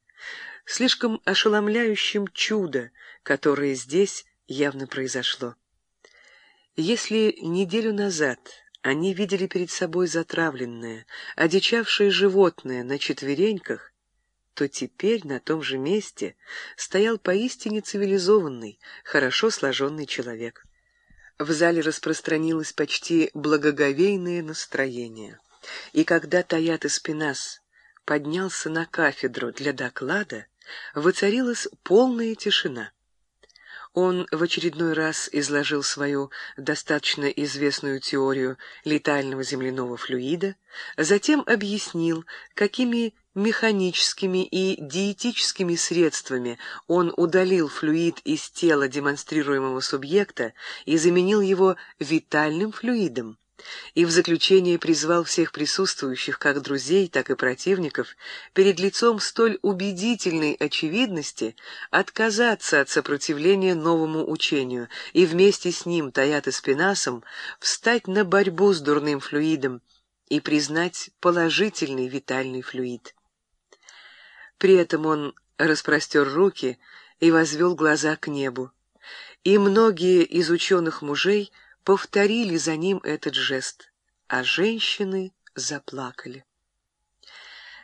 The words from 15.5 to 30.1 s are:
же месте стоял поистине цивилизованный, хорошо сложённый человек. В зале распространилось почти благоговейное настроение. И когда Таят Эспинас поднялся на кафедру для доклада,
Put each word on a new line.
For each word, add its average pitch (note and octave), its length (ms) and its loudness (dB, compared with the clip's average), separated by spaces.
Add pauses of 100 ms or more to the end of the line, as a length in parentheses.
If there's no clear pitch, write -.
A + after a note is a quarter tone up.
же C3+ 160 -6
месте D3 580 -4 (420)
стоял G#3+ 400 0
поистине G#3+ 640 -2
цивилизованный, F#3 960 0 (240)
хорошо C#3 460 2
сложённый C#3 560 -2
человек. A#2 600 -8 (720)
В D3 140 -2
зале E3 300 4
распространилось D#3+ 880 -2
почти - 600 0
благоговейное D3+ 1080 2
настроение. A#2+ 1000 -8 (520)
И D#3 140 2
когда E3+ 380 0
Таят E3 420 -2
Эспинас D3+ 760 -6 (440)
поднялся D#3 640 -4
на E3 160 -4
кафедру C#3 640 -2
для C#3 220 -6
доклада, C3 720 -6 (480)